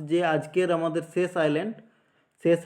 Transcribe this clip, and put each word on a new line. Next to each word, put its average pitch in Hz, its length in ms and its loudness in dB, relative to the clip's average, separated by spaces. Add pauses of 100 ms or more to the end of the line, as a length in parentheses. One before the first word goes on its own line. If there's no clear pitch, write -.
যে 156 240 0
আজকের 165 460 0
আমাদের 165 320 -2 (100)
শেষ 180 240 0
আইল্যান্ড, 170 380 0 (680)
শেষ 170 220 4